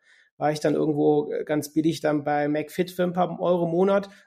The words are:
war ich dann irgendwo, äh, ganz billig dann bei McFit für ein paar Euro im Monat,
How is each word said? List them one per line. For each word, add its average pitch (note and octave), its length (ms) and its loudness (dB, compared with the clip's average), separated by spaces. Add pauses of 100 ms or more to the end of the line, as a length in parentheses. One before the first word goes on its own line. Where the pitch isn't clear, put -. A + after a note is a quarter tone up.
(380)
war D3 140 0
ich D3+ 80 -6
dann D3+ 160 2
irgendwo, D3+ 560 2
äh, - 140 -4
ganz D3+ 280 -4
billig D#3 280 0
dann D3+ 220 0
bei D3 240 0
McFit D3+ 440 -4
für - 100 -4
ein F3+ 120 0
paar F3 260 -2
Euro F3 260 2
im E3+ 60 -2
Monat, G3 380 2 (180)